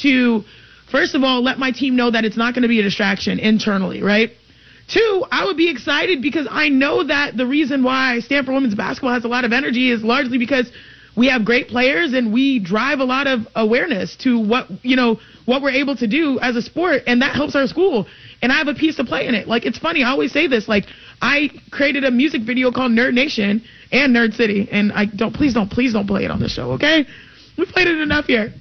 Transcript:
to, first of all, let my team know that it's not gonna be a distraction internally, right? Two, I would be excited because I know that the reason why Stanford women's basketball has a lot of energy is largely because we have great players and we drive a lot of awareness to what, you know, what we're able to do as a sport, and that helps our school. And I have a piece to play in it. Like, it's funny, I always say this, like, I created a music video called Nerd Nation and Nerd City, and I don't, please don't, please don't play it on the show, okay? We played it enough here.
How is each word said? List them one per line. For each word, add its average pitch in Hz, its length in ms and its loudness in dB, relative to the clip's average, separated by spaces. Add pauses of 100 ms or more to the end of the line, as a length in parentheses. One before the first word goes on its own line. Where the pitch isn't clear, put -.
to, 247 400 2 (480)
first 302 240 0
of 277 80 2
all, 262 200 2
let 262 160 0
my 262 120 -2
team 254 260 -2
know 240 140 2
that 226 140 0
it's 220 120 -2
not 233 180 0
gonna 247 140 2
be 233 120 2
a - 20 4
distraction 196 560 -2
internally, 202 640 0
right? 208 280 2 (580)
Two, 403 440 2
I 311 120 0
would 381 120 -2
be 320 120 4
excited 302 540 -2
because 285 280 -2
I 302 180 0
know 285 360 2
that 285 320 -2
the 247 100 0
reason 277 360 0
why 254 380 0
Stanford 262 340 -2
women's 269 220 0
basketball 254 360 -4
has 240 120 -2
a 240 40 -4
lot 247 160 -2
of 220 80 0
energy 254 380 0
is 226 120 -2
largely 247 360 0
because 247 320 0 (460)
we 240 120 4
have 254 160 2
great 240 240 0
players 262 440 0
and 240 200 0
we 262 280 2
drive 220 400 -2
a 269 40 0
lot 262 220 0
of 254 300 -2
awareness 220 600 0
to 240 220 2
what, 220 300 0 (160)
you 254 120 0
know, 240 220 2 (260)
what 262 180 0
we're 277 80 0
able 269 260 0
to 240 100 -2
do 269 340 0
as 247 160 -2
a 240 60 -2
sport, 320 440 -2
and 247 160 4
that 269 120 -2
helps 285 220 -2
our 277 100 2
school. 302 400 0 (360)
And 240 100 2
I 277 60 2
have 311 100 0
a 294 60 -2
piece 311 220 0
to 269 80 -2
play 277 220 -4
in 254 80 0
it. - 140 -4
Like, 233 160 0
it's 247 140 -4
funny, 320 260 -2
I 233 60 0
always 285 220 0
say 302 140 2
this, 240 220 0
like, 208 160 0 (380)
I 285 280 0 (200)
created 285 340 0
a 262 60 2
music 262 320 2
video 247 280 0
called 247 220 0
Nerd 247 220 2
Nation 220 480 0 (300)
and 262 220 4
Nerd 233 200 2
City, 208 360 0
and 208 220 0
I 208 140 0
don't, 208 280 -4
please 277 200 0
don't, 202 160 0
please 247 240 0
don't 202 120 -2
play 101 180 -2
it - 60 -2
on - 100 -4
the - 80 -2
show, - 240 -6
okay? 285 340 2 (500)
We 330 80 -2
played 359 240 0
it 330 120 0
enough 294 260 -2
here. 226 340 0